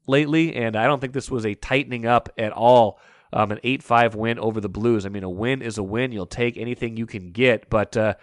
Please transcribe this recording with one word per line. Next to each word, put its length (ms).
lately, 480
and 180
I 140
don't 100
think 140
this 180
was 160
a 80
tightening 500
up 320
at 140
all. 480
Um, 200
an 100
eight 220
five 320
win 240
over 200
the 80
Blues. 380
I 20
mean, 140
a 80
win 320
is 160
a 60
win. 260
You'll 160
take 300
anything 400
you 100
can 240
get, 400
but, 260
uh, 260